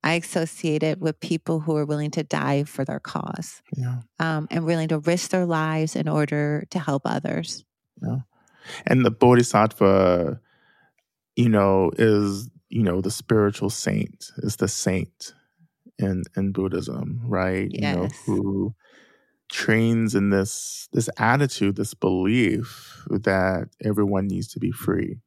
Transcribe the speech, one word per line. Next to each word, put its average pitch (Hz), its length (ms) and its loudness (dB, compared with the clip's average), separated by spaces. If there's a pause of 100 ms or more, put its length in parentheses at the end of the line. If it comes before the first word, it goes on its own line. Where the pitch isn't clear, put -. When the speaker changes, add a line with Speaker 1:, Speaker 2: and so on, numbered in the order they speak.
Speaker 1:
I 165 120 2
associate 165 680 -2
it 156 160 0
with 156 220 -4
people 165 400 -2
who 156 160 -2
are 147 100 0
willing 151 260 -2
to 156 120 -4
die 143 400 0
for 139 200 -6
their 143 160 -8
cause, - 640 -10 (140)
Speaker 2:
Yeah. 123 240 -4 (180)
Speaker 1:
um, 156 320 -2
and 165 160 -2
willing 160 220 0
to 156 100 0
risk 170 320 -2
their 180 160 0
lives 160 480 -2
in 156 140 -2
order 147 640 0
to - 100 -4
help 139 240 -2
others. - 600 -4 (380)
Speaker 2:
Yeah. 123 180 -2 (680)
And 127 200 4
the 110 40 6
bodhisattva, 104 1300 4 (960)
you 120 120 4
know, 98 480 4
is, 104 540 2 (200)
you 113 120 0
know, 92 180 2
the 95 100 -2
spiritual 104 600 0
saint, - 680 -4
is - 180 -4
the 98 120 0
saint - 640 -4 (680)
in, 95 260 -2 (120)
in 98 160 -2
Buddhism, 95 720 -4
right? 95 460 -2
You - 100 -8 (120)
know, 90 100 -2
Speaker 1:
Yes. - 240 -6
Speaker 2:
who 98 480 -2 (760)
trains 113 640 2
in 101 160 4
this, - 600 -2
this 113 160 0 (100)
attitude, 113 580 2
this - 180 -6
belief 101 1160 0
that 95 580 0 (160)
everyone 101 420 0
needs 95 220 -4
to - 120 -12
be - 120 -2
free - 540 -4